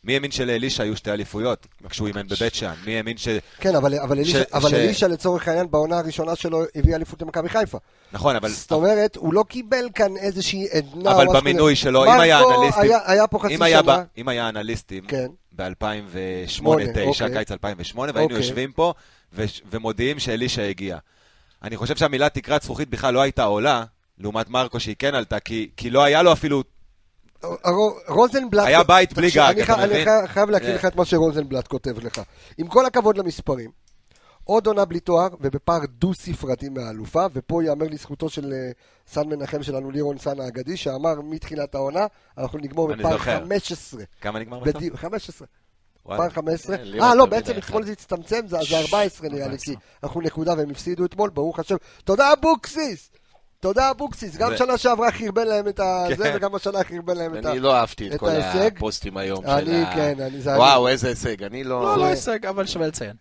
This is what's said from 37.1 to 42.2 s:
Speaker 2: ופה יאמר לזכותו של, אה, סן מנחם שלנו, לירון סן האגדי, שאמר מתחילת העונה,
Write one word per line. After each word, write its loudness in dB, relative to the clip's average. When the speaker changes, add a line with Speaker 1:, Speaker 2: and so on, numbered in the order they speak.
Speaker 2:
ופה -2
יאמר -2
לזכותו -10
של, -8
אה, -8
סן -4
מנחם -8
שלנו, -6
לירון -4
סן -6
האגדי, -8
שאמר -2
מתחילת -8
העונה, -2